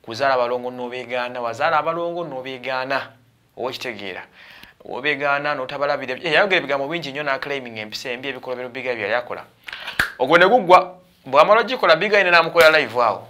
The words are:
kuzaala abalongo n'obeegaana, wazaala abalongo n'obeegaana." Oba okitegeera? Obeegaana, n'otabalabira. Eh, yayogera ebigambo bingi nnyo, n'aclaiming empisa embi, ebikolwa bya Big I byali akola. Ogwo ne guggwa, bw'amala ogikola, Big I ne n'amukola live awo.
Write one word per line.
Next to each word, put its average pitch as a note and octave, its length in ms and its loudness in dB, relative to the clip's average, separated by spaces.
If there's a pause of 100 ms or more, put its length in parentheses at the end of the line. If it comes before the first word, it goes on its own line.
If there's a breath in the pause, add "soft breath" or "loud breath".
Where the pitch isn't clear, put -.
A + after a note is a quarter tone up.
kuzaala C3 320 -2
abalongo B2 360 -2
n'obeegaana, B2 680 -8
wazaala B2+ 380 0
abalongo E3+ 460 -4
n'obeegaana." C3 760 -6 (560)
Oba A#2 120 -6
okitegeera? G2+ 540 -10 (640 loud breath)
Obeegaana, C#3+ 720 -4
n'otabalabira. C#3 680 -4
Eh, D#3+ 120 -4
yayogera F#3 260 4
ebigambo C#3 300 -2
bingi D#3 220 -6
nnyo, C#3 120 -8
n'aclaiming C3+ 560 -6
empisa G#2+ 320 -10
embi, C3 180 -8
ebikolwa B2+ 280 -8
bya B2+ 120 -10
Big B2 180 -10
I B2 100 -2
byali G#2 180 -2
akola. G2 300 -6 (760 loud breath)
Ogwo D3 200 4
ne F3+ 80 8
guggwa, F#3+ 520 4 (260)
bw'amala D#3+ 360 6
ogikola, G#3 360 4
Big G3 160 0
I G3+ 120 4
ne F3+ 60 2
n'amukola E3 400 6
live B2 300 2
awo. G#2+ 300 0